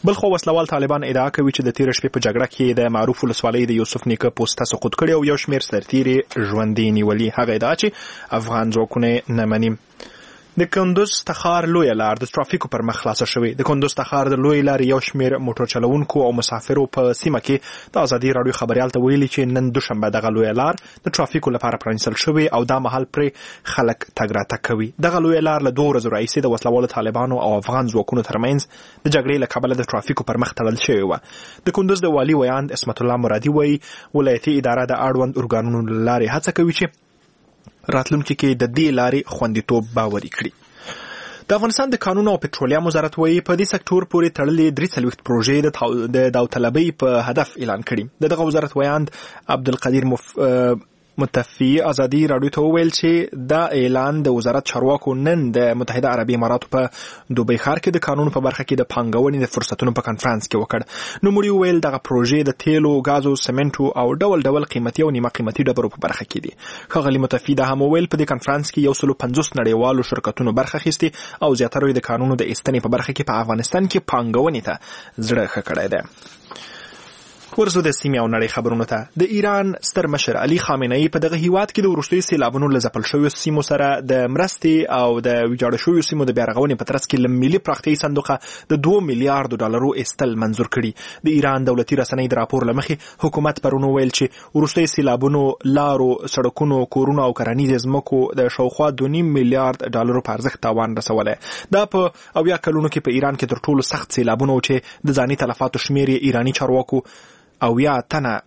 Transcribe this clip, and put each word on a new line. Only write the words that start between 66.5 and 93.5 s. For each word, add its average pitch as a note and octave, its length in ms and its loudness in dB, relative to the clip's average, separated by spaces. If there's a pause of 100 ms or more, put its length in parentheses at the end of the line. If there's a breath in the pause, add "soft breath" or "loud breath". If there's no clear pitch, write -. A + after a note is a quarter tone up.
ښاغلي C3+ 380 0
متفي C#3 340 0
دا C3 100 0
هم C3+ 100 0
وویل، E3 320 2
په D#3+ 40 -2
دې D3+ 160 2
کنفرانس C#3 380 -2
کې C#3+ 180 2
یو C3+ 140 0
سلو C#3 200 0
پنځوس C3 380 -2
نړیوالو A#2 500 2
شرکتونو A#2+ 500 0
برخه D3 200 -4
اخیستې D#3+ 280 0 (360 loud breath)
او C#3 160 4
زیاترو C#3 300 0
یې B2 100 0
د - 80 -10
کانونو B2+ 320 0
د - 120 -2
ایستنې C3 280 0
په A#2+ 160 0
برخه B2+ 160 -4
کې C#3+ 160 -4
په A2+ 160 -2
افغانستان A#2 460 0
کې F#3+ 80 0 (120)
پانګونې B2 500 0
ته F#2+ 120 -4 (560 loud breath)
زړه A#2 160 2
ښه - 160 -6
کړی F2 320 -4
دی. - 80 -2 (1500 loud breath)
ورځو F#3 320 2
د D3+ 80 2
سیمې C3+ 260 0
او A2+ 80 2
نړۍ A2+ 240 0
خبرونو A#2 380 -2
ته. A2 100 -2 (220)
د G3 120 2
ایران G3+ 340 0 (200)
ستر F3 260 0
مشر C3 240 -2
علي C#3+ 200 2
خامنه‌ای C3+ 580 0
په D#3 100 0
دغه E3 160 -2
هیواد F#3+ 320 0
کې G3+ 120 0
د F#3+ 60 4
وروستیو F3 360 0
سیلابونو C#3 480 0
له B2+ 100 2
ځپل A2+ 240 -4
شویو D3 240 2
سیمو D3+ 340 -2
سره C#3 220 2 (220)
د B2+ 120 2 (120)
مرستې E3 400 2 (200)
او A#2+ 320 2
د A#2+ 80 2 (140)
ویجاړو A#2+ 340 0
شویو E3+ 240 2
سیمو D3 220 0
د A2 80 0
بیا A#2 120 0
رغونې C3 320 0
په - 80 -8
ترڅ C3+ 160 -2
کې C#3 200 0
له B2 40 2 (120)
ملي D#3+ 260 2
پراختیايي D3+ 340 0
صندوقه C#3+ 360 0 (340 loud breath)
د D#3 160 2
دوه G3 220 4
میلیاردو B2+ 540 0
ډالرو C3+ 280 2 (120)
ایستل B2 300 -2 (120)
منظور A2 320 -2
کړي. A#2 140 -2 (360 loud breath)
د D#3 80 2
ایران C3+ 320 2
دولتي B2 320 0
رسنۍ B2+ 340 -2
د B2 80 0
راپور B2 280 0
له A#2 100 0
مخې، C#3+ 160 -4 (300 loud breath)
حکومت D3+ 360 0